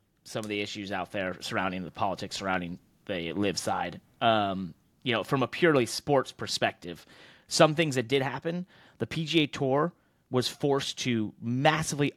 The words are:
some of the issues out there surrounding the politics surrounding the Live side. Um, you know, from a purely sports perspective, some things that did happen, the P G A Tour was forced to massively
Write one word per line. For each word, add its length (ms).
some 160
of 80
the 120
issues 300
out 220
there 280
surrounding 440
the 80
politics 460
surrounding 420
the 300
Live 240
side. 420
Um, 540
you 80
know, 100
from 220
a 20
purely 400
sports 460
perspective, 720
some 300
things 180
that 140
did 140
happen, 440
the 80
P 200
G 180
A 20
Tour 460
was 200
forced 500
to 420
massively 760